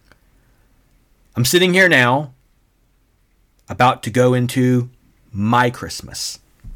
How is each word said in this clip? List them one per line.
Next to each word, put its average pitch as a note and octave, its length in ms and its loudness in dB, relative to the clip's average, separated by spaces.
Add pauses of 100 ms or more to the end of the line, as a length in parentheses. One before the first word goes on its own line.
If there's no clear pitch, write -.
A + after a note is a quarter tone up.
(1400)
I'm A#2+ 80 0
sitting F3 300 2
here F#3 140 4
now, C3+ 440 2 (1400)
about B2 340 0
to A2+ 80 -10
go B2 240 2
into B2+ 560 0 (400)
my A#2 400 0
Christmas. - 680 -12 (360)